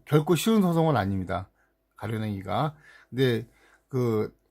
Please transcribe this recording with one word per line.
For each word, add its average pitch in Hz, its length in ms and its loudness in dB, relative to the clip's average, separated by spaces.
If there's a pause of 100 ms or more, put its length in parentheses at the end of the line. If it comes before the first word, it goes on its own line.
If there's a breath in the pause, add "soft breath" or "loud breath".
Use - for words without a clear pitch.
결코 156 320 2
쉬운 220 260 2
소송은 165 340 2
아닙니다. 92 540 -2 (500)
가려내기가. 107 720 -6 (360 loud breath)
근데 120 360 0 (420 soft breath)
그 117 460 -2 (160)